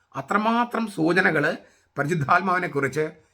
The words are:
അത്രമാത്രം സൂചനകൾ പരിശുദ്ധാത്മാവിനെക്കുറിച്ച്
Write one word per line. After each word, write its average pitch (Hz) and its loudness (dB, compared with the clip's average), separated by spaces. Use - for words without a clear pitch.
അത്രമാത്രം 226 0
സൂചനകൾ 160 2
പരിശുദ്ധാത്മാവിനെക്കുറിച്ച് 156 0